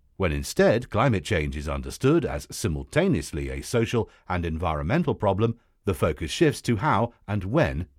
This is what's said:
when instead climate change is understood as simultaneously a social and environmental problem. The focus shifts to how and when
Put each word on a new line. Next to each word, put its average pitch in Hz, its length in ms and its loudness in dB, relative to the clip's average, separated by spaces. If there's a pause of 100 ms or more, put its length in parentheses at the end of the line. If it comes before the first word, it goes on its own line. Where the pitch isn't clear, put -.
(180)
when 90 140 0
instead 117 580 2
climate 104 340 2
change 73 320 0
is 76 140 -6
understood 71 560 0
as 71 240 -6
simultaneously 78 1000 -2
a 67 120 -8
social 117 480 0 (180)
and 90 180 -2
environmental 82 680 -2
problem. 104 440 0 (280)
The 98 80 0
focus 82 380 -2
shifts 151 320 2
to 117 140 0
how 117 360 0 (140)
and 101 160 -2
when 92 440 0 (120)